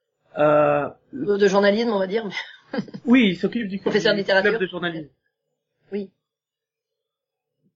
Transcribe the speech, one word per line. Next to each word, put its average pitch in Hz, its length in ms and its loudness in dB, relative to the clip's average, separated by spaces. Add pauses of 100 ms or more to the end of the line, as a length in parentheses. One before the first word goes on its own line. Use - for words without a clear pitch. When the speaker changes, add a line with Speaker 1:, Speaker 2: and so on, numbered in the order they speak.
(380)
Speaker 1:
Euh, 147 500 2 (260)
Speaker 2:
Euh, 202 240 -2
de 202 100 4
journalisme, 202 420 2
on 202 80 0
va 190 80 -2
dire. 214 200 -4
Mais - 540 -10
<laughs> - 260 -14
Speaker 1:
Oui, 240 240 6
il 170 60 -2
s'occupe 208 320 -4
du 190 100 -8
Speaker 2:
Professeur 208 340 0
de 202 40 0
Speaker 1:
du 202 60 -2
Speaker 2:
littérature. 190 280 2
Speaker 1:
club 226 100 -2
de 185 60 0
journalisme. 170 420 -8 (840)
Speaker 2:
Oui. 196 200 -8 (1600)